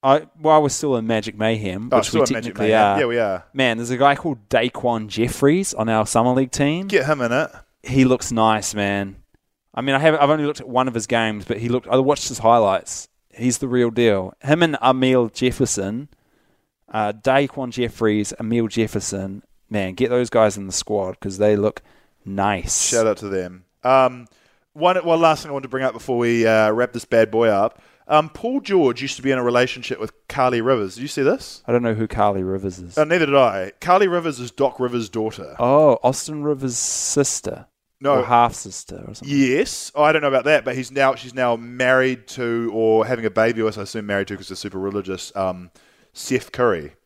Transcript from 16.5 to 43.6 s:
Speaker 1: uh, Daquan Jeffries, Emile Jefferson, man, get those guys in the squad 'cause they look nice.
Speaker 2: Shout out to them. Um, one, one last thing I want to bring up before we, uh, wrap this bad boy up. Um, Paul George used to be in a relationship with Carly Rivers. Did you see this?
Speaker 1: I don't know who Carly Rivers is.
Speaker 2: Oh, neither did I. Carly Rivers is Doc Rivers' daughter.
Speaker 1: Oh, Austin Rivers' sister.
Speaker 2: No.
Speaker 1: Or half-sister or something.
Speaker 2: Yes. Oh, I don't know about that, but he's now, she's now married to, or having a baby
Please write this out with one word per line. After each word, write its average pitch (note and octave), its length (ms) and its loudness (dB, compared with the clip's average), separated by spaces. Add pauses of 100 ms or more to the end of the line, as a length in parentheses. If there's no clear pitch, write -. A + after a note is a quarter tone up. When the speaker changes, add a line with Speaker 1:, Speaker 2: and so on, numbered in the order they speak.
Speaker 1:
uh, G#2+ 200 -2
Daquan C3 580 0
Jeffries, A2 680 -2
Emile A2+ 300 -2
Jefferson, G2+ 720 -4 (260)
man, F#2+ 260 -4
get A#2 160 0
those B2 200 0
guys G#2+ 260 4
in G2+ 100 -10
the F#2+ 60 -10
squad F#2+ 460 -4
'cause F#2+ 200 -10
they G#2 180 4
look G#2 260 -2 (420)
nice. G2 680 -4
Speaker 2:
Shout A2+ 180 2
out G#2 100 0
to G#2 100 -10
them. F#2 360 -8 (180)
Um, B2+ 440 2 (460)
one, F3 320 0
one E3 160 2
last D#3+ 220 2
thing D#3 80 -12
I - 20 -8
want C3+ 120 -8
to C3 40 -14
bring C3 160 -6
up B2 100 -2
before A#2+ 240 -4
we, A#2 280 2
uh, A2 240 4
wrap A#2+ 220 0
this A#2 140 -10
bad A2+ 240 4
boy A2+ 180 2
up. G#2 320 0 (280)
Um, D#3 200 4
Paul B3+ 320 -6
George C3+ 420 0
used C3+ 140 -8
to C3 60 -16
be C3+ 100 0
in C3 60 0
a B2 40 -2
relationship B2 560 -2
with G#2+ 140 -10 (160)
Carly B2+ 320 0
Rivers. A2 340 0
Did A2+ 80 -12
you C#3 60 -10
see - 140 -4
this? F#3 440 -2
Speaker 1:
I A#2 60 -2
don't A#2+ 100 2
know A#2 120 0
who A2 120 -2
Carly G2+ 380 0
Rivers F#2+ 340 -6
is. F2 180 -10
Speaker 2:
Oh, D#3 60 4
neither D#3+ 240 4
did C#3 80 0
I. G2+ 460 4
Carly F#3 260 4
Rivers E3+ 320 -2
is B2 140 -10
Doc C3 260 -2
Rivers' A#2+ 300 -2
daughter. G#2+ 500 -6
Speaker 1:
Oh, C3+ 460 6
Austin D#3 400 -2
Rivers' C3+ 340 -4
sister. - 880 -4 (340)
Speaker 2:
No. C3+ 200 2
Speaker 1:
Or B2 40 0
half-sister A#2+ 840 0
or A2 60 -16
something. C#3 220 -6
Speaker 2:
Yes. C#3 580 0
Oh, D3 100 2
I D#3 80 6
don't D#3 100 2
know C#3+ 60 0
about C3 160 2
that, C#3+ 200 4
but B2 120 -4
he's B2+ 160 -8
now, C3+ 240 2
she's B2 180 -18
now B2 220 0
married B2+ 720 0
to, A#2 440 -4
or A2 340 4
having A#2 180 -4
a G#2+ 60 0
baby A2+ 320 0